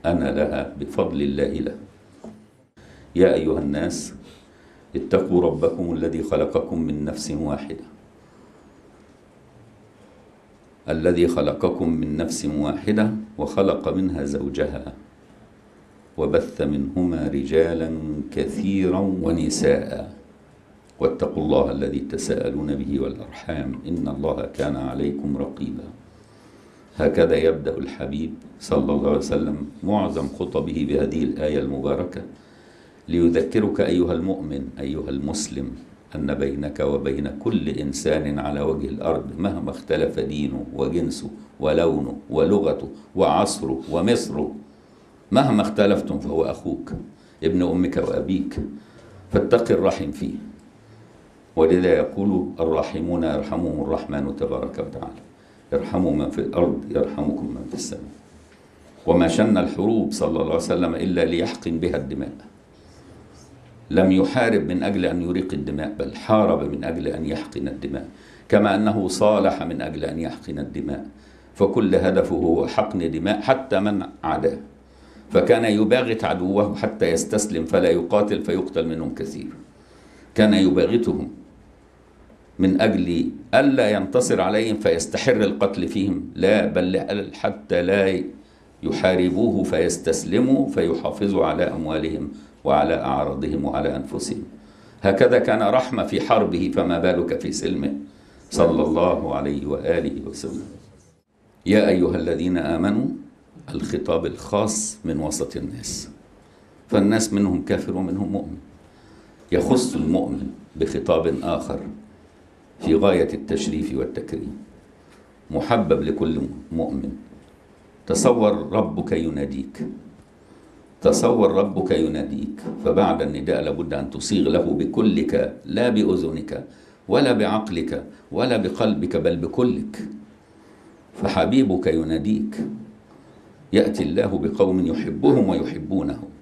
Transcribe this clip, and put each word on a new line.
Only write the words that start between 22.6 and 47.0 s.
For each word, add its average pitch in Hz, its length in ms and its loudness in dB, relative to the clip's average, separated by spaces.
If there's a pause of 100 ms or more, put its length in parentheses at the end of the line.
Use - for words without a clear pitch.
به 69 240 -2
والأرحام، - 880 -6
إن 80 200 -2
الله 71 500 -4
كان 69 180 -2
عليكم 71 640 -4
رقيبا. 69 460 -8 (1120)
هكذا 80 380 4
يبدأ 76 420 0
الحبيب 69 560 -6 (260)
صلى 71 340 0
الله 71 160 0
عليه 73 80 2
وسلم 73 400 -2 (260)
معظم 85 440 0
خطبه 76 640 -4
بهذه 71 340 0
الآية 76 360 -2
المباركة، 69 640 -4 (840)
ليذكرك 85 760 2
أيها 87 320 2
المؤمن، 78 540 -4 (120)
أيها 69 300 -6
المسلم، 67 600 -6 (440)
أن 71 180 -2
بينك 71 460 -4
وبين 71 600 -2
كل - 300 -2
إنسان 73 720 -2
على 71 220 -4
وجه 73 260 -2
الأرض، 73 520 -4
مهما 87 320 -2
اختلف 80 480 -2
دينه 73 460 -4 (100)
وجنسه - 540 -2 (300)
ولونه 76 580 2 (120)
ولغته 80 600 2 (260)
وعصره 80 680 2 (100)
ومصره، 85 640 0 (760)
مهما 107 300 4
اختلفتم 98 580 2
فهو 78 240 0
أخوك، - 500 -4 (500)